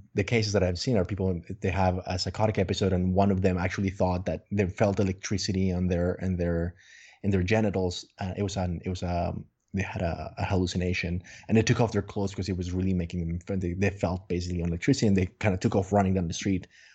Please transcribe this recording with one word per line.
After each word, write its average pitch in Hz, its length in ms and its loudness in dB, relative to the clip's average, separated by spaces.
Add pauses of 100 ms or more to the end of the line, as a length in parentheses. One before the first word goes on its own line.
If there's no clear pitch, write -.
(140)
the 101 100 2
cases 107 280 2
that 98 100 4
I've 90 160 2
seen 123 200 2
are 90 80 2
people, 95 340 -2 (220)
they 98 80 0
have 92 360 2
a 92 120 -2
psychotic 104 400 0
episode 98 340 2
and 92 220 2
one 98 160 4
of 92 100 2
them 92 160 2
actually 95 320 -2
thought 92 380 0
that 82 260 -4
they 101 140 2
felt 98 340 2
electricity 95 720 0
on 90 140 0
their, 90 300 0
in 92 200 -2
their, 87 380 0 (480)
in 101 80 0
their 95 120 4
genitals. 95 640 0 (120)
Uh, 92 180 -4
it 98 60 -2
was 98 160 -4
an, 90 260 -2
it 92 60 -2
was 90 120 -6
a, 87 320 -2 (380)
they 95 100 -2
had - 200 -6
a, 80 360 -6
a 98 60 -2
hallucination 90 800 0 (260)
and 110 80 2
they 113 60 6
took 117 180 2
off 110 120 2
their 101 100 0
clothes 98 320 -4
'cause 98 160 -4
it 90 80 -2
was 90 140 -6
really 92 220 0
making 85 520 -4
them, 98 120 -4
they, 90 140 -2
they 95 180 0
felt 92 380 -4
basically 87 320 -2
electricity 85 460 0
and 98 100 4
they 92 100 4 (140)
kinda 98 160 2
took 110 200 0
off 101 180 0
running 95 180 4
down 92 160 0
the 85 60 -6
street. 95 320 -2 (280)